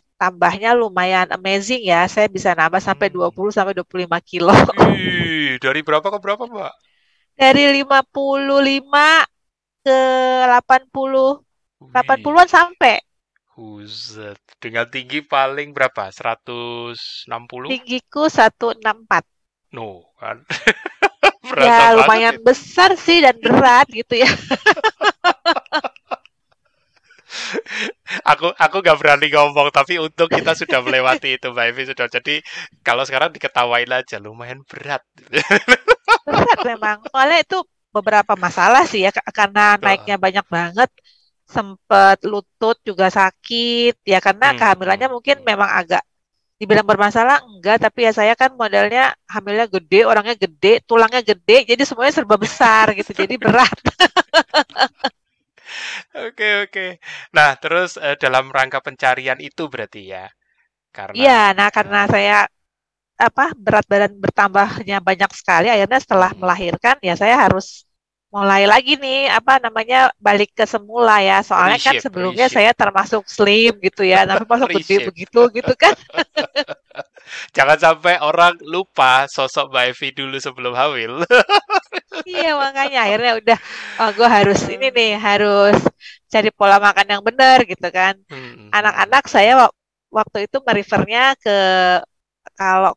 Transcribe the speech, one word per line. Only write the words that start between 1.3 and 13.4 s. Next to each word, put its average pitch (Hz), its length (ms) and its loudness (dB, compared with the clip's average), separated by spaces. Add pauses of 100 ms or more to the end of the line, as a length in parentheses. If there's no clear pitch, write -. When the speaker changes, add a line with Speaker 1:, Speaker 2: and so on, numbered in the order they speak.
Speaker 1:
amazing 196 560 -6
ya. 180 240 2
Saya 214 160 0
bisa 190 240 -4
nambah 165 320 -2
sampai 160 240 -4
Speaker 2:
Hmm. 180 160 -6
Speaker 1:
dua 175 80 -2
puluh 202 240 -8
sampai 196 160 -2
dua 185 160 -8
puluh 185 160 -8
lima 170 160 -4
kilo. 175 320 -2 (400)
Speaker 2:
Wih, 170 720 -4
dari 135 240 -2
berapa 156 160 0
ke 196 160 -6
berapa, 202 240 -8
Mbak? 214 300 -12 (640)
Speaker 1:
Dari 277 320 6
lima 277 320 2
puluh 277 560 -2
lima 277 640 2 (640)
ke 262 120 4 (440)
delapan 254 480 2
puluh. 269 480 -2 (400)
Speaker 2:
Wih. 131 160 -20
Speaker 1:
Delapan 151 240 0
puluhan 214 320 2
sampai. 320 480 2 (560)